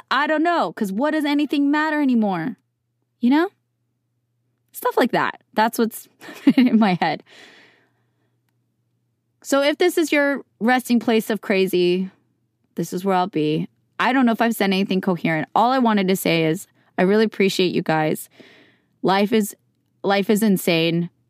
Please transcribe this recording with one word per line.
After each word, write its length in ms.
I 160
don't 180
know, 280
'cause 200
what 200
does 140
anything 440
matter 320
anymore? 540
You 100
know? 200
Stuff 260
like 140
that. 300
That's 240
what's 300
<laughs> 100
in 240
my 220
head. 220
So 180
if 160
this 200
is 140
your 320
resting 400
place 300
of 120
crazy, 680
this 180
is 120
where 100
I'll 120
be. 400
I 120
don't 140
know 60
if 100
I've 140
said 100
anything 360
coherent. 520
All 180
I 80
wanted 280
to 80
say 300
is 220
I 60
really 220
appreciate 480
you 80
guys. 480
Life 300
is, 240
life 260
is 120
insane. 680